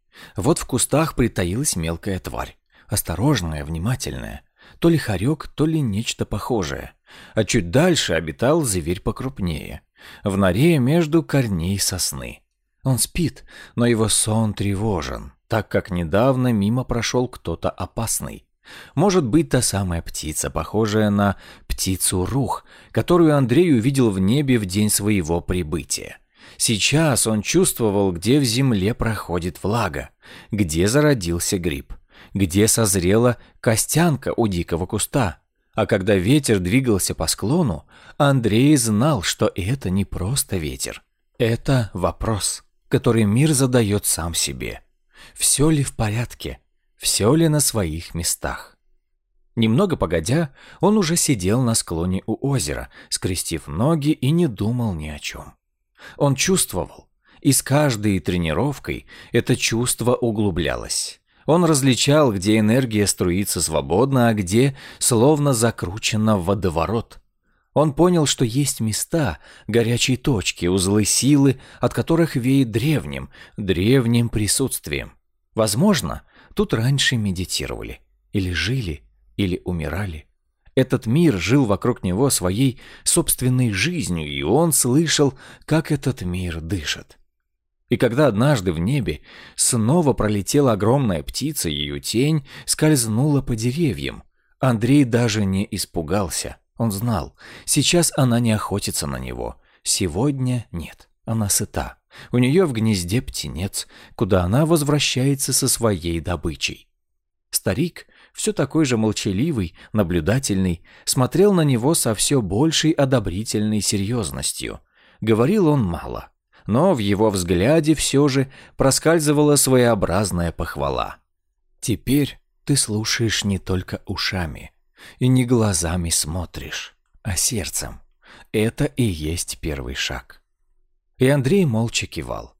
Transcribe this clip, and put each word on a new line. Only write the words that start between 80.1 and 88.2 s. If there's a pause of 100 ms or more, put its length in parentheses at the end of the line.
Этот
мир
жил
вокруг
него
своей (240)
собственной
жизнью,
и
он
слышал, (320)
как
этот
мир
дышит. (720)
И
когда